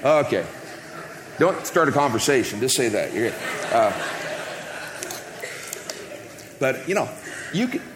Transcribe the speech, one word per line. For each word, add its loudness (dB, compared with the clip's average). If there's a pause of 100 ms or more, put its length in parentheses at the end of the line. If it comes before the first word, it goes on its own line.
Okay. 6 (920)
Don't 4
start 6
a 2
conversation. 4
Just 2
say 4
that. 0
You're 0
good. -8 (380)
Uh, 6 (2750)
but, 0
you 0
know, 2 (440)
you 2
can -2 (140)